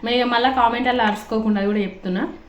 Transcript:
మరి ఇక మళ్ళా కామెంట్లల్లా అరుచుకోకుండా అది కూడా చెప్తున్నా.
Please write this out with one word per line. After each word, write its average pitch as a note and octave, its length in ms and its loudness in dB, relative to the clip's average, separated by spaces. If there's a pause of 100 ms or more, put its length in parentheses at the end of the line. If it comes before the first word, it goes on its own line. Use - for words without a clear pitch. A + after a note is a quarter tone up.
మరి A#3+ 120 -2
ఇక B3 80 2
మళ్ళా A#3+ 260 2
కామెంట్లల్లా B3 540 2
అరుచుకోకుండా G#3+ 540 0
అది G3 100 0
కూడా G#3 120 0
చెప్తున్నా. F#3+ 480 -4 (220)